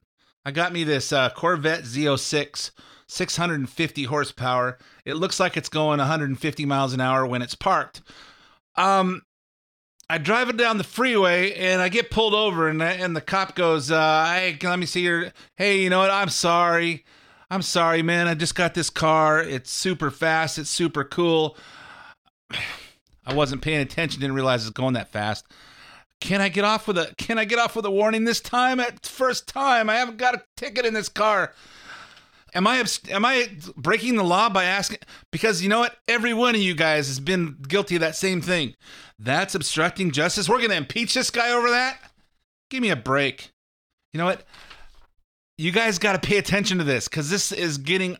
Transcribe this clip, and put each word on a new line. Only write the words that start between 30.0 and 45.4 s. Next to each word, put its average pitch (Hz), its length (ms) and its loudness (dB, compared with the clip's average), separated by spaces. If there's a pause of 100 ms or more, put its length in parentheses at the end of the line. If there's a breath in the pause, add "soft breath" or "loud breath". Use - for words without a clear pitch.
got 247 200 0
a 247 80 -10 (120)
ticket 247 300 -4
in 226 80 0
this 214 140 -4
car. 202 440 0 (1000 loud breath)
Am 185 140 2
I 254 100 2
obst-, - 320 -4
am 196 140 -2
I 247 260 2 (260)
breaking 214 380 0
the 214 80 2
law 185 260 4
by 190 140 0
asking? 190 360 -2 (340 loud breath)
Because 185 280 0
you 190 80 0
know 220 120 4
what? 240 160 0 (100)
Every 233 280 0
one 240 200 4
of 214 60 4
you 185 160 0
guys 151 320 2
has 131 100 -6
been 165 380 -2 (100)
guilty 185 300 0
of 170 40 2
that 160 140 0
same 185 260 -2
thing. 156 360 -2 (420 loud breath)
That's 151 380 -2
obstructing 170 560 0
justice. 165 360 0
We're 240 140 4
gonna 220 120 2
impeach 180 400 -2
this 254 160 0
guy 240 200 0
over 240 200 2
that? 254 280 0 (720)
Give 262 100 -4
me 226 100 2
a 160 60 2
break. 131 540 -2 (640)
You 151 60 -6
know 170 80 0
what? 180 180 -2 (1120 loud breath)